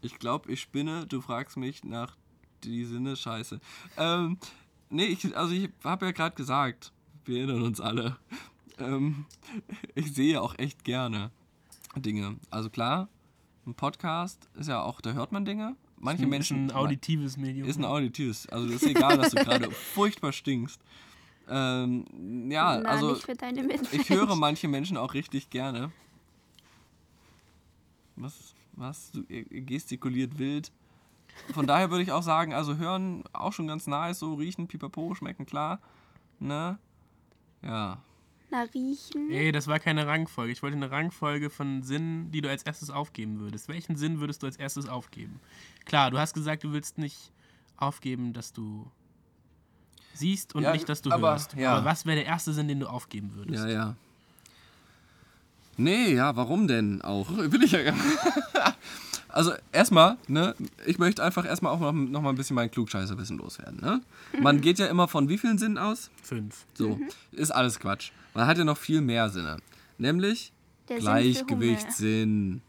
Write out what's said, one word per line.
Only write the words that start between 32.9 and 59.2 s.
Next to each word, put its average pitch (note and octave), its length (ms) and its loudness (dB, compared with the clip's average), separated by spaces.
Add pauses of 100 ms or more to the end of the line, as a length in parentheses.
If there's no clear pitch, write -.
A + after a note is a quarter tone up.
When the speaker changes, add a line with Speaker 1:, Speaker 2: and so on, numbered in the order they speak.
Speaker 1:
auch - 200 -4
schon E3 160 -6
ganz D#3 180 -6
nice, D#3+ 320 -2
so D#3 160 -4
riechen, E3+ 340 -6
pipapo, D#3+ 460 -8
schmecken, - 320 -10
klar. D#3 340 -4 (600)
Ne? D#3 380 -4 (840)
Ja. G#2+ 360 -6 (520)
Speaker 3:
Na, B3 120 -2
riechen. C#4 680 -6
Speaker 2:
Ey, D#3 220 2
das C#3+ 140 0
war D3+ 120 0
keine D#3 280 0
Rangfolge. D3 460 -2
Ich B2 100 -8
wollte C#3+ 140 -4
eine C#3 140 -4
Rangfolge D3 600 -2
von C#3 320 -4
Sinnen, D#3+ 500 -4
die D3+ 80 -2
du C#3+ 100 -2
als C#3 120 -4
erstes D3+ 280 -8
aufgeben A2+ 500 -6
würdest. G#2 280 -8
Welchen E3 280 -4
Sinn D#3 240 -2
würdest D3 220 -6
du C#3 40 -6
als C3 100 -6
erstes C#3 320 -6
aufgeben? - 520 -12 (440)
Klar, C#3 260 6
du C3 80 0
hast D#3 140 0
gesagt, D#3 320 -4
du D3+ 80 -4
willst D3 260 -6
nicht - 340 -8 (440)
aufgeben, B2+ 560 -2
dass A#2+ 200 -10
du G#2+ 340 -10 (1300)
siehst F#3 400 -2
und D3+ 80 0
Speaker 1:
Ja, D3+ 100 4
Speaker 2:
nicht, D#3 160 0
dass D3 140 -2
du - 80 0
Speaker 1:
aber, E3+ 200 4
Speaker 2:
hörst. D3 240 -2
Speaker 1:
ja. C3 220 4
Speaker 2:
Aber B2 100 2
was D#3 200 0
wäre D#3+ 100 2
der D3+ 100 0
erste D#3+ 260 -2
Sinn, D3+ 160 0
den C#3+ 120 0
du C#3 60 -2
aufgeben G#2 480 -8
würdest? A2 300 -4
Speaker 1:
Ja, A2 40 -2
ja. A2 280 0 (1800)
Nee, F3+ 360 6
ja, B2+ 220 4
warum D#3+ 320 2
denn G#2+ 340 2
auch? G2 340 -2
Will F3+ 260 6
ich D4 100 8
ja E3+ 100 4
gar C#3 120 4
nicht. G#3+ 100 0
<laughs> D4+ 720 2 (520)